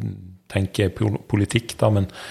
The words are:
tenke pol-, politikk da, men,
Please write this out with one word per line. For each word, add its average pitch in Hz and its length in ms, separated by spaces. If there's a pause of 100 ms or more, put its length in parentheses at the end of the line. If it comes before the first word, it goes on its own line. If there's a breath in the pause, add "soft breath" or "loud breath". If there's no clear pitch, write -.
(500)
tenke 98 400
pol-, 104 380
politikk 110 500
da, 113 140
men, 98 180 (220 loud breath)